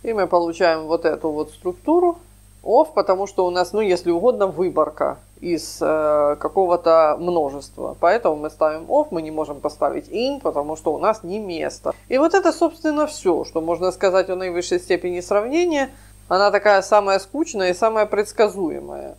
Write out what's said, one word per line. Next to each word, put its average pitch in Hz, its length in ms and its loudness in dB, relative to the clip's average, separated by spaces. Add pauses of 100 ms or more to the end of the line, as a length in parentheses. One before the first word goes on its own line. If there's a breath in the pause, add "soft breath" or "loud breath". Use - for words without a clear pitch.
И 226 80 -4
мы 190 160 0
получаем 165 580 2
вот 165 180 -2
эту 156 260 0
вот 151 200 -6
структуру 339 680 0 (460)
of, 240 300 4
потому 190 320 0
что 185 200 0
у 180 40 0
нас, 180 220 -2
ну, 208 80 0
если 175 300 0
угодно, 202 360 2
выборка 151 720 -2 (220)
из, 165 400 -6
э, 151 600 2
какого-то 165 800 4
множества. 143 840 -4
Поэтому 175 360 2
мы 151 140 -8
ставим 156 380 -2
of, 294 220 2
мы 165 120 -4
не 156 80 -8
можем 151 300 -6
поставить 147 480 -4
in, 262 320 -4
потому 151 360 -4
что 156 160 -2
у 143 60 -4
нас 208 240 -2
не 180 160 -8
место. 156 560 -6 (140 soft breath)
И 254 100 0
вот 330 160 2
это, 370 180 2
собственно, 311 540 -2
всё, 170 380 -2
что - 160 -6
можно 170 320 -2
сказать 185 360 2
о 185 80 -4
наивысшей 180 440 -4
степени 180 400 -2
сравнения. 247 680 0 (380 loud breath)
Она 202 220 4
такая 202 320 4
самая 196 380 2
скучная 214 500 -4
и 180 40 0
самая 220 320 2
предсказуемая. 190 1120 -2